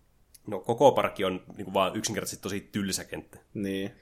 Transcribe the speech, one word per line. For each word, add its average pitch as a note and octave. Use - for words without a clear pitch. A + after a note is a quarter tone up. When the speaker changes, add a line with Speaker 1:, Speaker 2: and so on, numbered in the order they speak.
Speaker 1:
no, G2+
koko A#2+
parkki G2+
on F#2
niinku F#2+
vaan F#2
yksinkertaisesti G2
tosi G2
tylsä F#2+
kenttä. -
Speaker 2:
Niin, G2